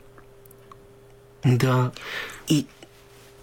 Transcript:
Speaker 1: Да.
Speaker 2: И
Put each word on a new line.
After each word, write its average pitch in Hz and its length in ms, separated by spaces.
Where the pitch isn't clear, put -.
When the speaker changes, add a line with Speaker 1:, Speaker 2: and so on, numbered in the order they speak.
Speaker 1:
Да. 127 460
Speaker 2:
И 151 180